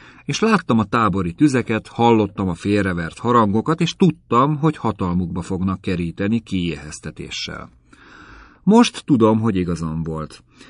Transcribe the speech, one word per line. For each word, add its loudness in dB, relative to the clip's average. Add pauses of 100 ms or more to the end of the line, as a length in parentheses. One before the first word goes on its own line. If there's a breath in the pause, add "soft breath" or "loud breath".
(260 loud breath)
és -6
láttam 0
a 2
tábori -2
tüzeket, 0
hallottam 2
a -2
félrevert -2
harangokat, 0
és -2
tudtam, 2
hogy 0
hatalmukba -4
fognak -4
keríteni -2
kiéheztetéssel. -8 (960 loud breath)
Most 4
tudom, 4
hogy 0
igazam -4
volt. -10 (260 loud breath)